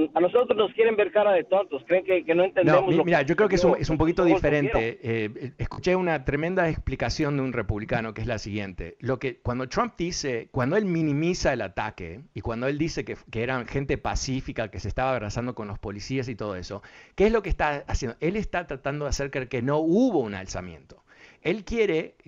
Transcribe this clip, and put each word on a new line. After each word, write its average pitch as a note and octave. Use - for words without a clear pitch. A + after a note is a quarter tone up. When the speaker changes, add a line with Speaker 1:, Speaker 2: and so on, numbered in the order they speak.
Speaker 1:
a E3
nosotros A#3
nos G#3
quieren A3
ver G3+
cara G#3
de E3+
tontos. F3+
Creen F3+
que, F3+
que D#3+
no F3
entendemos F3+
Speaker 2:
No, -
mi-, -
Speaker 1:
lo D#3+
Speaker 2:
mira, E3+
Speaker 1:
que C#3
Speaker 2:
yo E3
creo G#3+
que F#3+
es F3
un, D#3+
Speaker 1:
sucedió, -
Speaker 2:
es -
un D#3+
Speaker 1:
lo D3
que D3+
Speaker 2:
poquito F3
Speaker 1:
los F3
ojos F#3
Speaker 2:
diferente. C#3
Speaker 1:
vieron. A2+
Speaker 2:
Eh, -
eh, C#3+
escuché -
una E3+
tremenda E3
explicación C#3+
de C3+
un C3
republicano A2
que A2
es A2
la A#2
siguiente. G2
Lo B2+
que, B2+
cuando B2+
Trump A#3
dice, C#3+
cuando C3
él G#3+
minimiza E3
el A#2+
ataque G2
y A2
cuando A#2
él D3
dice D3+
que, G#2+
que A2+
eran B2
gente C#3
pacífica, A2+
que G2
se G#2
estaba C3
abrazando A#2+
con G#2+
los G#2+
policías A#2
y A2
todo G#2
eso, G2
¿qué G3
es A3
lo A3
que F3+
está D3
haciendo? -
Él F3
está F3+
tratando C#3+
de C#3
hacer C#3
creer C3
que B2+
no C#3
hubo F3
un G#2+
alzamiento. F#2
Él F#3
quiere F#3+